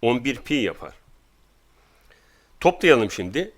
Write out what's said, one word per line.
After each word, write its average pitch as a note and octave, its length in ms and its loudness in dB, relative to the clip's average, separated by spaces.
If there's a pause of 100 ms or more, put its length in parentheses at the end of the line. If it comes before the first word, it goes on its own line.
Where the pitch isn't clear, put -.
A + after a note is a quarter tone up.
On A#2+ 220 0
bir C3+ 120 -4
pi - 180 -6
yapar. F2 400 -6 (1700)
Toplayalım D#3+ 500 4
şimdi. A#2+ 480 -8